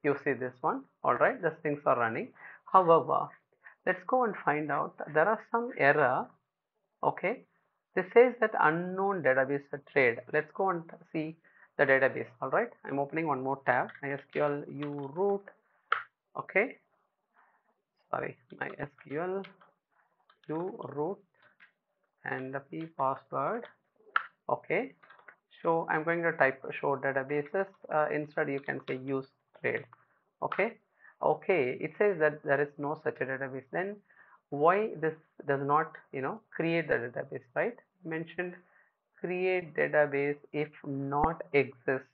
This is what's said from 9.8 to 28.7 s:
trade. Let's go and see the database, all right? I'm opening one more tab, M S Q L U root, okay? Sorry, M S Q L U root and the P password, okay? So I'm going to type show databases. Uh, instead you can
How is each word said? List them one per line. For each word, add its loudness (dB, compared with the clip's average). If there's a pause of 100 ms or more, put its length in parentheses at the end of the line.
trade. 4 (120)
Let's 0
go 0
and -2 (300)
see -4 (440)
the 6
database, 4 (140)
all -4
right? 2 (160)
I'm -4
opening -2
one -2
more -2
tab, 2 (140)
M -6
S -8 (120)
Q 0
L -2
U -8
root, 0 (960)
okay? -2 (1300)
Sorry, -4 (240)
M -6
S -8 (140)
Q -8
L -4 (1080)
U -8
root -4 (1080)
and -6
the -6
P -12 (120)
password, -2 (840)
okay? -2 (680)
So 0
I'm 0
going 0
to 2
type 2 (160)
show 0
databases. -2 (260)
Uh, 2
instead -4
you -2
can -6